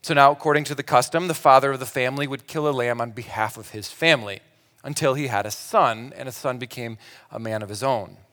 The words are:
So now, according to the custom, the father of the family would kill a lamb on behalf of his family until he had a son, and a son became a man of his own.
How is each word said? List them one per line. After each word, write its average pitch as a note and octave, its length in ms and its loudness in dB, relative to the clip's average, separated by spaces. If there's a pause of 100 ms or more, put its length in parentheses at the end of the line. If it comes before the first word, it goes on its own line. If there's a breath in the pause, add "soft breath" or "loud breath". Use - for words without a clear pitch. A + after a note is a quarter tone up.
So D#3+ 140 0
now, C#3+ 160 10
according D3 320 0
to C#3+ 100 -8
the C#3 80 -8
custom, D3+ 460 2
the D#3+ 80 -2
father C3+ 360 6
of C3 80 -4
the B2+ 60 -8
family C3+ 400 -2
would C3+ 220 -10
kill D3+ 200 -2
a D3 40 2
lamb A#2+ 280 -2
on A#2 120 -4
behalf A2 440 -6
of A2 140 -16
his G#2+ 220 -12
family A#2+ 480 0 (440)
until C#3+ 300 0
he C#3+ 140 -4
had G2+ 180 -2
a G#2+ 60 -8
son, B2+ 680 0
and C3 100 -12
a B2+ 40 -12
son B2+ 260 -6
became A#2 400 -10 (320 loud breath)
a A2 80 -14
man A2 240 -4
of G2+ 80 -10
his G#2 140 -8
own. G#2+ 340 -4 (160)